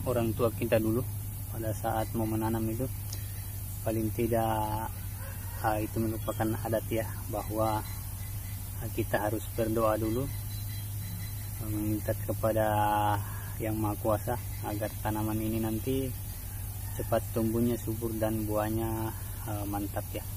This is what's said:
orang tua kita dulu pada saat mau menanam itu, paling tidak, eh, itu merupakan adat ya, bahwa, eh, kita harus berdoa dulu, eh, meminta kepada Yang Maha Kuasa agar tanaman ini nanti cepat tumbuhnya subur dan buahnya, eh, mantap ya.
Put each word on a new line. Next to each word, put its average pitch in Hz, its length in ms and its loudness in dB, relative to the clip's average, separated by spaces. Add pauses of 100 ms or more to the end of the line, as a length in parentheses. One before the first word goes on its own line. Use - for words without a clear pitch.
orang 117 320 4
tua 117 160 6
kita 117 240 4
dulu 110 240 6 (540)
pada 110 180 -2
saat 110 460 0
mau 113 100 2
menanam 110 400 2
itu, 110 160 0 (1000)
paling 110 260 2
tidak, 110 800 2 (720)
eh, 107 240 2
itu - 160 -4
merupakan 110 480 0 (140)
adat 110 260 2
ya, 110 140 2 (260)
bahwa, 107 480 2 (1040)
eh, 107 80 -4
kita 104 320 0
harus 107 220 0 (100)
berdoa 110 400 4
dulu, 113 320 0 (1400)
eh, 110 80 -4
meminta 107 400 0
kepada 110 560 2 (880)
Yang 110 220 0
Maha 107 240 0
Kuasa 110 320 2 (320)
agar 104 240 -2 (100)
tanaman 107 380 0
ini 110 240 0
nanti 127 480 0 (880)
cepat 113 240 2 (100)
tumbuhnya 117 460 4
subur 113 400 -2
dan 110 260 2
buahnya, 110 680 0 (340)
eh, 104 220 -2
mantap 101 420 -2
ya. - 140 -4 (100)